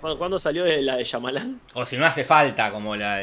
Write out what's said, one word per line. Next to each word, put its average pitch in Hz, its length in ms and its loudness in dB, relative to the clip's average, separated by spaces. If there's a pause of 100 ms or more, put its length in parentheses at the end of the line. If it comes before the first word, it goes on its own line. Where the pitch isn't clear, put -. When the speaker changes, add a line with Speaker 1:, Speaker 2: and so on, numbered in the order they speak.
Speaker 1:
¿Cuándo, 156 160 -4
cuándo 180 220 -2
salió 160 240 -2
de 156 180 2
la 131 140 0
de 123 80 0
Shyamalan? 135 580 -6 (140)
Speaker 2:
O 123 100 -4
si 123 100 -6
no 135 100 2
hace 139 180 2
falta, 123 480 4
como 104 240 -6
la, 104 280 -2